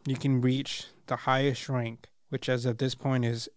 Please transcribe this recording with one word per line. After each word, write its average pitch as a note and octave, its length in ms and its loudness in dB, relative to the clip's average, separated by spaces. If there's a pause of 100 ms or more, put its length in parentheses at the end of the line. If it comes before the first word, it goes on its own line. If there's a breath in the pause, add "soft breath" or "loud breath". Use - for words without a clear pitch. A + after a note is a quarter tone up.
You C3+ 120 0
can C3 240 2
reach C3 460 0 (200)
the B2+ 100 -2
highest C3+ 520 2
rank, A#2 400 -4 (180)
which - 220 -4
as B2 160 2
of A#2 140 0
this C3 160 0
point C3 280 0
is A#2 340 -2